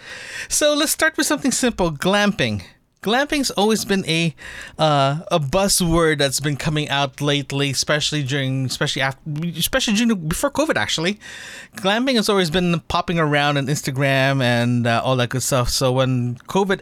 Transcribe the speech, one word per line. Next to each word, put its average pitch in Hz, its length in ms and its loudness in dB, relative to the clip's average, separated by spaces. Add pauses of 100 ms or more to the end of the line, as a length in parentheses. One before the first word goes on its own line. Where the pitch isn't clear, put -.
(500)
So 294 240 2
let's 294 200 0
start 311 220 0
with 311 120 0
something 277 240 0
simple, 214 400 0
glamping. 175 720 0 (380)
Glamping's 269 500 0
always 208 340 0
been 196 220 0
a, 165 260 0 (460)
uh, 147 400 2 (100)
a 175 100 2
buzzword 165 800 2
that's 139 220 0
been 143 180 -2
coming 151 320 -2
out 139 320 -2
lately, 143 480 0
especially 147 540 -2
during, 131 420 -2
especially 135 380 -2
after, 135 180 -4 (340)
especially 247 380 0
during 233 140 2
the, 226 80 2
before 165 340 -2
covid, 294 260 0
actually. 196 440 -2 (560)
Glamping 240 400 0
has 214 140 2
always 190 200 2
been 175 380 2
popping 175 320 -2
around 147 380 2
on 135 100 -2
Instagram 135 760 0
and, 120 460 2
uh, 117 180 2
all 131 120 2
that 120 120 0
good 127 140 -4
stuff. 123 260 2
So 131 220 2
when 127 460 0 (100)
covid 190 340 0